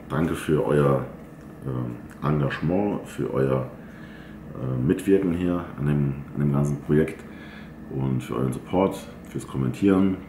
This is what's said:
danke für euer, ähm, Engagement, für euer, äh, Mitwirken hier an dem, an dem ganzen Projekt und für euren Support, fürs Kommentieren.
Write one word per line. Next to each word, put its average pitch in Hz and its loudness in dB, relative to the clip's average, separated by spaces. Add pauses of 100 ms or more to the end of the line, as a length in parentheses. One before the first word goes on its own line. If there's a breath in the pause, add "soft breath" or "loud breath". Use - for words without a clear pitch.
danke 80 0
für 76 2
euer, 69 4 (600)
ähm, 62 -4 (320)
Engagement, 78 0
für - -4
euer, 65 2 (880 loud breath)
äh, 64 -2
Mitwirken 95 4
hier 87 0 (140)
an 69 -2
dem, 71 2 (200)
an - -2
dem 71 4
ganzen 71 2
Projekt 76 2 (680 loud breath)
und 65 0
für - -4
euren 64 2
Support, - 2 (320)
fürs - -8
Kommentieren. 95 4 (120)